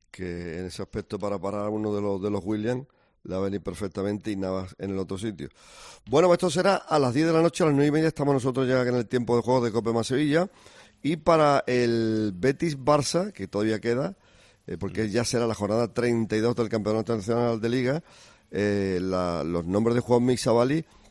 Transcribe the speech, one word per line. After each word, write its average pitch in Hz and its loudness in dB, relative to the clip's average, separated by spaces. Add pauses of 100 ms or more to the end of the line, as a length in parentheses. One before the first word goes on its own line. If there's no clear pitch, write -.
(120)
que 87 -8
en 92 -6
ese 90 -10
aspecto 104 -8
para 101 -4
parar 101 -4
a 107 -4
uno 107 -4
de 104 -2
los, 98 -2
de 101 -4
los 101 -4
Williams 107 -4 (380)
le - -10
va 95 -2
a - -2
venir 98 -4
perfectamente 98 -6
y 101 -4
Navas 95 -6
en 95 -6
el 95 -4
otro 95 -6
sitio. 90 -8 (560)
Bueno, 151 4
pues 175 6
esto 180 0
será 180 4
a - 0
las 127 2
diez 156 2
de 165 2
la 160 6
noche, 170 2
a 160 4
las 143 4
nueve 143 4
y - 2
media 156 2
estamos 143 0
nosotros 131 0
ya 127 2
en 123 0
el 117 0
tiempo 120 0
de 117 4
juego 123 2
de 113 0
cope 113 0
más 113 0
Sevilla. 151 2 (560)
Y 160 0
para 151 4
el 113 2
Betis-Barça, 143 0
que 95 -10
todavía 107 0
queda, 127 -2 (500)
eh, 87 -10
porque 98 -4
ya 117 0
será 120 0
la 113 -2
jornada 107 0
treinta 117 0
y 110 2
dos 113 0
del 113 -2
Campeonato 110 -2
Nacional 117 0
de 117 -2
Liga, 131 0 (480)
eh, 98 0
la, 90 -2
los 85 -4
nombres 110 0
de 123 2
Juanmi 120 2
y 117 0
Savali 127 2 (240)